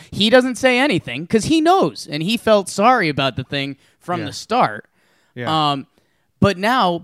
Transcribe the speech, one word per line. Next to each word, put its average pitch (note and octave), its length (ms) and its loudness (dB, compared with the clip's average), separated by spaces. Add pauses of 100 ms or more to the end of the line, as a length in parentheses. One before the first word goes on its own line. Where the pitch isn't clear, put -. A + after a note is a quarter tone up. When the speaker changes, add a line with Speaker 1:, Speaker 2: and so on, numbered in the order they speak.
(120)
Speaker 1:
He G#3 180 0
doesn't B3+ 260 4
say B3+ 240 0
anything E3+ 480 -2
'cause A3 180 0
he D#4+ 160 2
knows, D#4 460 0
and D3+ 160 -6
he A3 140 -2
felt G#3 320 0
sorry G#3+ 400 2
about C3+ 280 -2
the C3+ 60 -6
thing C#3 340 -6 (220)
from F3 220 -6
Speaker 2:
Yeah. G2+ 60 -8
Speaker 1:
the G2+ 60 -12
start. D#3 520 -2 (500)
Speaker 2:
Yeah. D3+ 360 -2
Speaker 1:
Um, C#3 160 -6 (520)
but G3 180 2
now G3 460 0